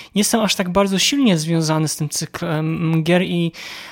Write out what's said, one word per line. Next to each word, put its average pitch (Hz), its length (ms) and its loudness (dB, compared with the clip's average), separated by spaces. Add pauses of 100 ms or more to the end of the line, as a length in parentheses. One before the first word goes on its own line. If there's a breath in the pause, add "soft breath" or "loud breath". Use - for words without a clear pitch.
(160 loud breath)
nie 196 40 2
jestem 220 220 0
aż 202 140 0
tak 180 140 -2
bardzo 196 300 2
silnie 254 380 4
związany 156 500 0
z - 80 -4
tym 151 140 -4
cyklem, 160 640 -4
mm, 160 280 0
gier 175 180 4
i, 170 300 0 (400 loud breath)